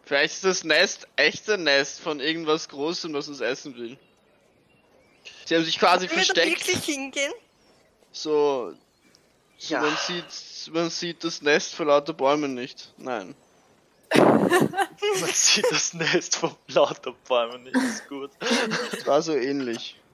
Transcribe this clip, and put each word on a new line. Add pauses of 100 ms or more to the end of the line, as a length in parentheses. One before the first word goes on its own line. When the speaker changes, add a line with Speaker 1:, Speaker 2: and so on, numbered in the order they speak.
Speaker 1:
Vielleicht
ist
das
Nest (100)
echte
Nest
von
irgendwas
Großem,
das
uns
essen
will. (1500)
Sie
haben
sich
quasi
Speaker 2:
Wollen
wir (100)
da
Speaker 1:
versteckt.
Speaker 2:
wirklich
hingehen? (800)
Speaker 1:
So, (840)
so
Speaker 3:
Ja.
Speaker 1:
man (100)
sieht,
man
sieht
das
Nest
vor
lauter
Bäumen
nicht.
Nein. (760)
Speaker 3:
<laughs> (1040)
Man
sieht
das
Nest
vor (120)
lauter (160)
Bäumen
nicht.
Ist
gut. (100)
Speaker 1:
Das
war
so
ähnlich. (180)